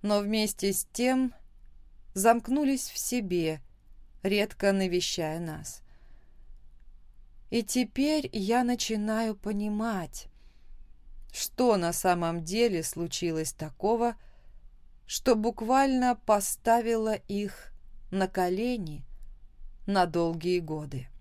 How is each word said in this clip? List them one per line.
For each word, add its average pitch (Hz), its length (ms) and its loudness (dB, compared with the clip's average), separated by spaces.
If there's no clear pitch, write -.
Но 208 180 4
вместе 208 540 0
с - 180 -2
тем 254 420 2
замкнулись 247 760 2
в - 80 -10
себе, 175 640 -2
редко 202 480 2
навещая 180 680 0
нас. 160 420 -10
И 233 140 2
теперь 277 720 0
я 220 300 2
начинаю 220 720 -2
понимать, 208 920 -4
что - 460 2
на 170 160 0
самом 170 500 0
деле 190 400 2
случилось 160 680 -4
такого, 226 640 -2
что - 300 4
буквально 247 800 4
поставило 220 1000 2
их - 580 -6
на 190 180 0
колени 185 800 -2
на 196 200 4
долгие 170 540 0
годы. 151 480 -6